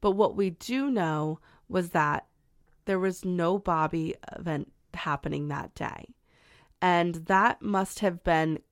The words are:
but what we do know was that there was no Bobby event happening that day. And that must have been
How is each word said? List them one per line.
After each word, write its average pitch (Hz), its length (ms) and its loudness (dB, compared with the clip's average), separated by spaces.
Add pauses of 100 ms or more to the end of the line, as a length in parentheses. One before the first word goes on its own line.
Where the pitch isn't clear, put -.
but 208 120 2
what 196 220 4
we 196 160 2
do 269 400 -4
know 156 480 0 (300)
was 180 220 -2
that 147 360 0 (580)
there 190 140 0
was 185 260 -2
no 180 360 2
Bobby 160 560 0 (200)
event 156 360 -6 (200)
happening 147 560 -4
that 143 280 -8
day. - 380 -10 (680)
And 175 340 2 (120)
that 196 360 2
must 196 380 -2
have 180 240 -2
been 160 340 2 (140)